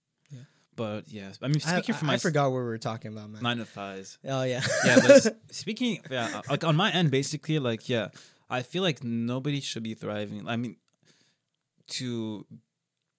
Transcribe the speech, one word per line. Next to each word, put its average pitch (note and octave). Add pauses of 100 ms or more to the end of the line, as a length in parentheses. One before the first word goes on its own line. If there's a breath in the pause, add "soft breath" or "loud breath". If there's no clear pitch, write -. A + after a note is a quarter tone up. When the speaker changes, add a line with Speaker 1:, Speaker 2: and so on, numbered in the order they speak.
(300)
Speaker 1:
Yeah. C3+ (360 loud breath)
Speaker 2:
But, G#2+
yeah, G2
I B2
mean, D3
Speaker 1:
I, E3+
Speaker 2:
speaking G3
Speaker 1:
I, -
Speaker 2:
for -
Speaker 1:
I D3+
Speaker 2:
my C3+
s-, -
Speaker 1:
forgot C#3+
what C3
we B2+
were A2+
talking A2+
about, G#2+
man. G#2+
Speaker 2:
nine-to-fives. G2+
Speaker 1:
Oh, C3
yeah. C3 (140)
<laughs> D#5
Speaker 2:
Yeah, -
but -
s-, A#3+ (220)
speaking, A3 (100)
yeah, A#2+
uh, G#2
like, C#3+
on D#3+
my G3
end, E3
basically, C#3+
like, A#2
yeah, A2+ (420 loud breath)
I B2+
feel F3
like E3+
nobody B2+
should A#2
be A2
thriving. G#2
I A2+
mean, A#2 (1120 soft breath)
to A2+ (720)